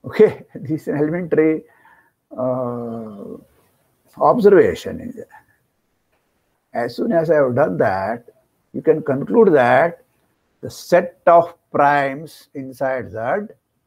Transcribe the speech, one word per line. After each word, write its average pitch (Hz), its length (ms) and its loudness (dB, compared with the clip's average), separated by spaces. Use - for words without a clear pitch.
Okay, - 440 2
<laughs> - 60 -20
this 151 280 -6
is - 60 -10
an 143 80 -4
elementary, 156 640 0
uh, 120 1000 -8
observation. 147 1040 2
As 120 220 -6
soon 180 160 -4
as 165 200 0
I 156 40 4
have 127 200 2
done 156 220 0
that, 107 480 -2
you 131 100 -10
can 156 180 2
conclude 156 520 2
that 135 500 2
the 123 80 -12
set - 580 -2
of 170 260 4
primes 143 840 -2
inside 131 580 -8
Z, 139 420 -6